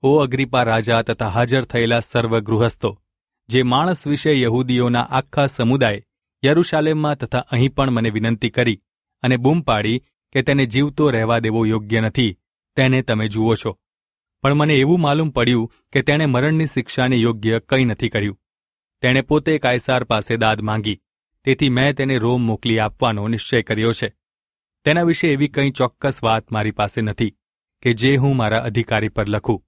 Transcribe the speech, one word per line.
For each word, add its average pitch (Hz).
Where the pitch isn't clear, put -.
ઓ 143
અગ્રિપા 131
રાજા 113
તથા 113
હાજર 120
થયેલા 117
સર્વ 117
ગૃહસ્થો, 110
જે 127
માણસ 143
વિશે 147
યહૂદીઓના 123
આખા 131
સમુદાય 120
યરુશાલેમમાં 156
તથા 123
અહીં 127
પણ 135
મને 113
વિનંતી 110
કરી 120
અને 127
બૂમ 147
પાડી 113
કે 135
તેને 139
જીવતો 139
રહેવા 113
દેવો 113
યોગ્ય 110
નથી, 110
તેને 131
તમે 110
જુઓ 110
છો. -
પણ 139
મને 147
એવું 156
માલુમ 151
પડ્યું 120
કે 135
તેણે 151
મરણની 147
શિક્ષાને 127
યોગ્ય 113
કંઈ 131
નથી 113
કર્યું. 104
તેણે 131
પોતે 151
કાયસાર 123
પાસે 113
દાદ 110
માંગી, 107
તેથી 135
મેં 135
તેને 135
રોમ 120
મોકલી 110
આપવાનો 107
નિશ્ચય 117
કર્યો 113
છે. -
તેના 165
વિશે 170
એવી 143
કંઈ 139
ચોક્કસ 131
વાત 113
મારી 107
પાસે 104
નથી 107
કે 120
જે 127
હું 135
મારા 110
અધિકારી 110
પર 104
લખું. 107